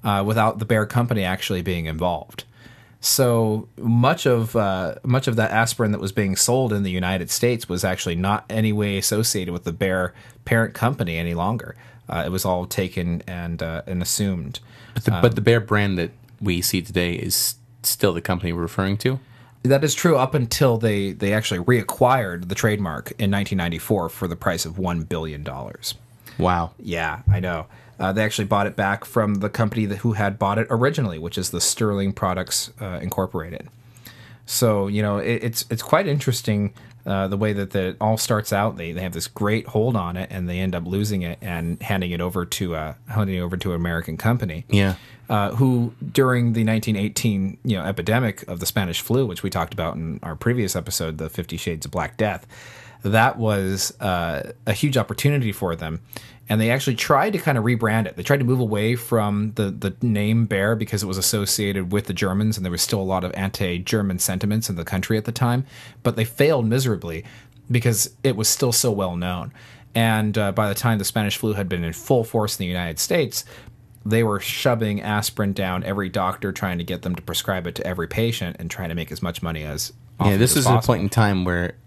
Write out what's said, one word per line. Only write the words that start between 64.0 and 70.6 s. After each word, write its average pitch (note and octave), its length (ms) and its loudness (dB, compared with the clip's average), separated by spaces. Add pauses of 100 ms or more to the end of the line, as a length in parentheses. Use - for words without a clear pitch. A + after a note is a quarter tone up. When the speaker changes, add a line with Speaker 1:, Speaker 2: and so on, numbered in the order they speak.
Speaker 1:
sentiments G#2 500 -2
in E2+ 60 -4
the E2+ 80 -6
country G2+ 340 0
at G#2+ 60 -4
the A2+ 80 -6
time. B2 340 0 (380)
But A#2+ 100 2
they A2 100 0
failed C3+ 420 2
miserably G#2 580 0 (440)
because A#2+ 540 2
it C#3 140 2
was G#2+ 100 0
still - 240 2
so A#2 220 2
well F#2 240 -2
known. F2+ 360 -4 (400)
And, A2 460 4
uh, G2+ 140 2
by G#2+ 160 2